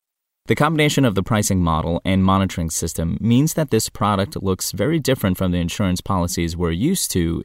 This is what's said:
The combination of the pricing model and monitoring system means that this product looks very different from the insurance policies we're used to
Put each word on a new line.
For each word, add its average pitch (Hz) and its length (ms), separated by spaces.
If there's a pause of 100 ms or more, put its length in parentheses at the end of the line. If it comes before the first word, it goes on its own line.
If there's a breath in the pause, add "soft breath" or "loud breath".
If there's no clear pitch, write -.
(460)
The 113 100
combination 147 480
of 110 100
the 98 80
pricing 104 400
model 82 420
and 95 200
monitoring 95 460
system 85 500
means 123 340
that 160 160
this 110 180
product 101 540
looks 95 300
very 127 260
different 127 400
from 90 140
the 87 80
insurance 90 400
policies 87 560
we're 85 160
used 143 400
to 82 320